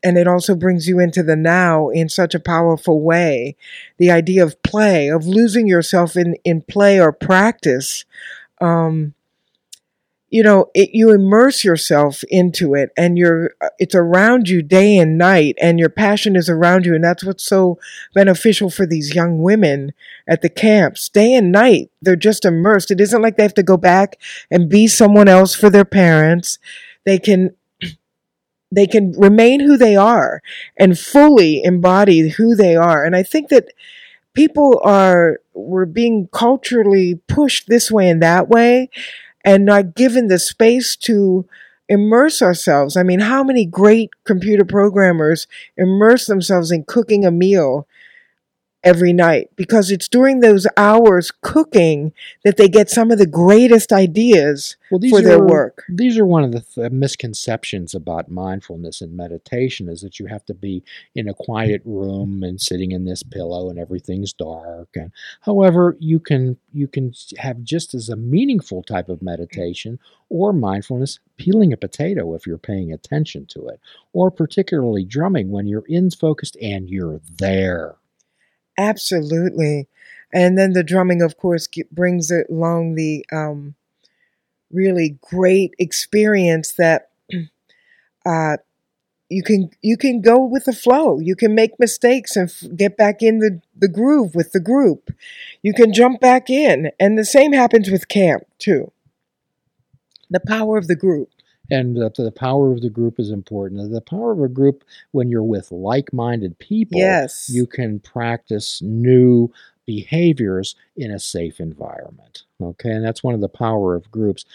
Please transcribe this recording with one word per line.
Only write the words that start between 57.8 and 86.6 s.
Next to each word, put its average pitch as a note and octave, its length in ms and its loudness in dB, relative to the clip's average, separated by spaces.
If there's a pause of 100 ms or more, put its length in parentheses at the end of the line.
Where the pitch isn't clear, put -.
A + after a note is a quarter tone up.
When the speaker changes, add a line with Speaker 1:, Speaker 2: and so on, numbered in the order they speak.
Speaker 2:
about E2 340 -10
mindfulness F2 720 -12
and E2+ 160 -16
meditation F2+ 720 -10
is E2+ 120 -16
that G2 180 -20
you G2+ 80 -16
have G#2 180 -16
to G#2 80 -14
be F#2+ 300 -12 (320)
in A2+ 120 -10
a G2+ 60 -12
quiet G#2+ 500 -8
room G2 600 -10
and F#2 180 -12
sitting F#2 300 -8
in F#2 120 -10
this F#2 200 -12
pillow F2+ 460 -12
and F2 100 -16
everything's F#2 520 -12
dark. E2 640 -16
And E2+ 160 -14 (300)
however, F3+ 580 0
you D#3+ 200 -2
can, B2+ 380 -4 (140)
you C#3+ 160 -8
can C3 220 -8
s-, - 300 -20
have A#2+ 240 -12
just D#3+ 300 -10
as A#2 140 -12
a A#2 80 -12
meaningful C#3+ 680 -4
type F2+ 260 -10
of F2 120 -12
meditation F2+ 800 -12 (300)
or G3 240 -4
mindfulness B2 640 -6 (160)
peeling F#3+ 380 0
a - 40 -8
potato A2 580 -8
if - 120 -16
you're E2 100 -12
paying F#2 360 -10
attention C#3 540 -10
to - 200 -20
it, - 140 -20 (320)
or F3+ 180 -2
particularly C#3+ 720 -4
drumming C3 480 -6
when G2+ 160 -8
you're G#2 200 -8
in F3+ 220 -2
focused D#3 520 -6
and G2 280 -10
you're F2 300 -10 (200)
there. F#2 560 -4 (840)
Speaker 1:
Absolutely. E3 1080 -6 (440)
And F#3 260 0
then F#3+ 160 0
the F3+ 100 -2
drumming, F3+ 380 -2
of E3 160 -4
course, F3 300 -6
g-, - 240 -14
brings F3 400 -4
along E3 640 -4
the, D#3 360 -8
um, D3 440 -12 (960)
really E3+ 500 -4
great F#3 580 -2
experience F#3 920 -2